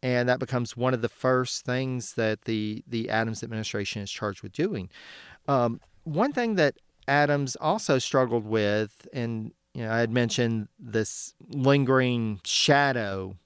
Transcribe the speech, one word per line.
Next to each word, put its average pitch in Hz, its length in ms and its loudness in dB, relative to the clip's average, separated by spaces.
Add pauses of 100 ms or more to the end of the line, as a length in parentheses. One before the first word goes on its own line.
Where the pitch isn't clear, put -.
And 123 260 2
that 127 100 4
becomes 123 360 -4
one 127 180 0
of 117 80 -2
the 113 80 -2
first 127 540 0
things 127 520 -4
that 110 280 0
the, 107 440 -4
the 113 220 -4
Adams 110 340 -2
administration 110 580 -6
is 98 100 -8
charged 104 300 -6
with 101 100 -14
doing. 151 380 -4 (580)
Um, 120 320 2 (240)
one 190 300 0
thing 233 220 0
that 151 200 4 (320)
Adams 143 500 2
also 156 420 0
struggled 117 460 0
with, 107 680 0
and, 117 380 -6 (240)
you 120 80 -6
know, 110 80 -4
I 113 80 2
had 117 120 2
mentioned 117 580 2 (100)
this - 560 -4 (140)
lingering 127 920 2
shadow 113 920 2 (100)